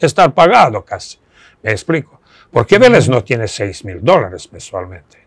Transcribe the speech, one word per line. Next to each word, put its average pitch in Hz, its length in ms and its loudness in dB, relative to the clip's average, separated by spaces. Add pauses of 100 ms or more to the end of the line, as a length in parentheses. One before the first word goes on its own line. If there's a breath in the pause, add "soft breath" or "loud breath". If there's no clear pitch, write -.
estar 160 340 2
pagado 165 500 2
casi. - 320 -14 (460 soft breath)
¿Me - 80 -6
explico? 143 500 -6 (300 soft breath)
Porque 120 260 2
Vélez 226 320 4
no 123 140 0
tiene 113 240 -4
seis 101 380 -10
mil 92 180 -14
dólares 113 480 -2
mensualmente, 90 760 -16